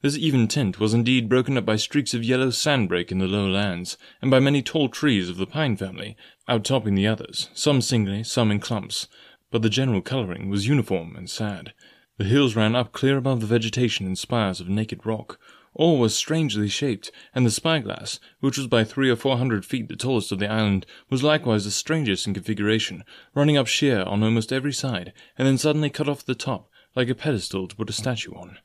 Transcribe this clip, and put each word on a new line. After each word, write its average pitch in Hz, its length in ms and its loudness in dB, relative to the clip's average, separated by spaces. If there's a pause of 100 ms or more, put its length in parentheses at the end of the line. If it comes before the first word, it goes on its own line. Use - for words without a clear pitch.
This 143 160 -2
even 139 300 2
tint 107 320 -2
was 107 140 2
indeed 117 360 2
broken 127 280 2
up 104 80 -2
by 107 120 0
streaks 127 360 -2
of 117 100 -2
yellow 127 280 0
sandbreak 104 600 0
in 92 60 -2
the 92 100 0
low 98 200 0
lands, 92 500 -2 (240)
and 131 80 0
by 131 100 6
many 139 220 4
tall 151 260 0
trees 107 420 0
of 87 80 -8
the 95 100 -4
pine 139 300 -2
family, 95 380 -10 (320)
outtopping 113 480 0
the 98 120 4
others, - 480 -4
some 143 260 2
singly, 107 420 0
some 110 280 0
in 101 80 2
clumps. - 480 -6 (420)
But 113 140 0
the 113 60 4
general 110 340 0
colouring 98 440 -6
was 98 200 -2
uniform 101 480 0
and 87 120 -14
sad. 101 460 -8 (460)
The 101 60 0
hills 123 300 4
ran 110 200 2
up 123 160 0
clear 139 260 2
above 131 220 0
the 110 80 -4
vegetation 113 580 0
in 92 100 -2
spires 98 440 -2
of 87 100 -12
naked 110 380 -2
rock. 110 320 -6 (340)
All 160 240 4
was 113 160 4
strangely 113 560 0
shaped, 113 400 -4 (240)
and 127 100 4
the 117 60 6
spyglass, 107 720 -2 (220)
which 135 180 0
was 131 80 -4
by 113 160 4
three 131 260 0
or 120 60 4
four 131 220 0
hundred 117 280 0
feet 117 220 -4
the - 80 -10
tallest 120 360 0
of 101 60 -2
the 101 140 -2
island, 104 340 2 (240)
was 131 140 0
likewise 127 420 2
the 104 60 -4
strangest 143 560 -2
in 98 80 -2
configuration, 104 680 -2 (300)
running 143 240 4
up 135 80 2
sheer 117 380 2
on 98 180 0
almost 110 320 2
every 135 200 -2
side, 107 400 -6 (220)
and 131 120 2
then 135 100 4
suddenly 151 320 2
cut 143 200 -4
off 143 140 -4
the 127 120 -4
top, - 340 -6 (260)
like 127 140 0
a 127 60 0
pedestal 98 520 -2
to - 80 -14
put 110 140 -6
a 113 40 -6
statue 117 400 -6
on. 90 320 -18